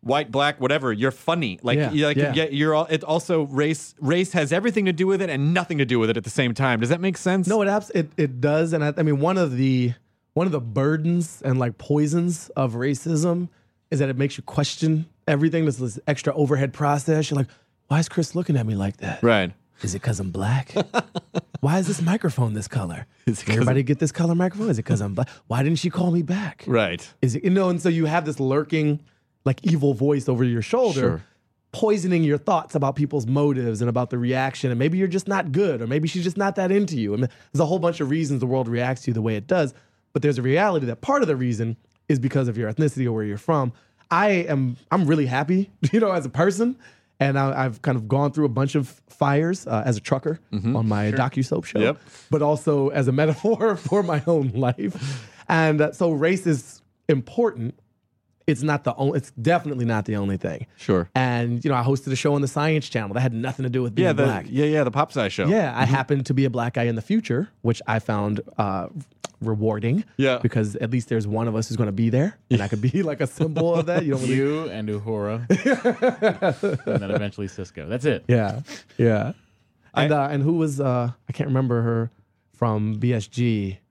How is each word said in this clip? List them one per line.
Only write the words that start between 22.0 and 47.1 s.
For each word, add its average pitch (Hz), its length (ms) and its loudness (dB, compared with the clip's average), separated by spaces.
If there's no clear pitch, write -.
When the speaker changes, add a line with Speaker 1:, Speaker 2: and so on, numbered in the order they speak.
Speaker 2:
microphone 160 520 0
this 104 140 -6
color? 87 380 -6
Speaker 1:
Is 110 140 0
it - 60 -10
'cause 107 100 2
Speaker 2:
Everybody 127 240 4
Speaker 1:
of 127 60 0
Speaker 2:
get 143 120 0
this 156 140 0
color 170 220 0
microphone? 185 360 0
Is 113 80 0
it 113 60 -6
'cause - 160 0
I'm 101 140 -4
black? 123 140 -2
Why 120 160 -2
didn't 156 160 0
she 180 120 -2
call 180 200 0
me 170 120 2
back?" 180 440 -6
Speaker 1:
Right. 104 400 0
Speaker 2:
Is 123 120 2
it, 147 100 -6
you 180 60 2
know, 185 200 2
and 175 100 -2
so 180 80 0
you 165 180 2
have 156 200 0
this 151 120 -6
lurking, 151 640 0
like, 135 200 0
evil 143 280 4
voice 139 340 0
over 123 160 2
your 117 180 0
shoulder, 220 380 0
Speaker 1:
Sure. 82 220 0
Speaker 2:
poisoning 180 520 2
your 147 140 2
thoughts 170 360 -2
about 139 220 0
people's 143 300 -2
motives 127 540 0
and 120 80 0
about 120 220 0
the 123 80 -2
reaction. 127 520 -2
And 120 80 -2
maybe 165 200 0
you're 190 100 2
just 190 200 -4
not 180 240 -2
good, 156 280 0
or 113 60 -6
maybe 151 220 0
she's 175 160 -4
just 175 120 -4
not 196 200 -2
that 185 140 0
into 196 280 0
you. 104 160 -2
And 120 100 0
there's - 360 -4
a 160 60 4
whole 180 120 0
bunch 170 220 -2
of 135 100 -2
reasons 143 300 0
the 131 60 -2
world 127 220 0
reacts 123 360 -2
to 123 60 -2
you 117 40 0
the 110 80 0
way 110 140 0
it 104 100 -8
does. 160 260 0
But 139 80 0
there's 147 180 2
a 123 40 -4
reality 156 440 2
that 117 140 -6
part 277 220 2
of 180 60 2
the 143 80 2
reason 113 400 -2
is 143 100 4
because 131 300 0
of 107 80 -4
your 110 160 -4
ethnicity 139 340 0
or 117 60 0
where 110 120 -2
you're 104 120 -4
from. 139 340 0
I 190 180 4
am, 135 300 0
I'm 180 160 4
really 147 200 4
happy, 151 440 0
<laughs> 156 120 2
you 220 80 4
know, 202 120 2
as 165 120 -2
a 127 60 -6
person. 202 460 2